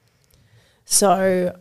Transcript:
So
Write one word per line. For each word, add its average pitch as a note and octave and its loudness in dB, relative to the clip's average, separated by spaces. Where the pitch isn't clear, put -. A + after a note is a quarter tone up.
So F#3+ 0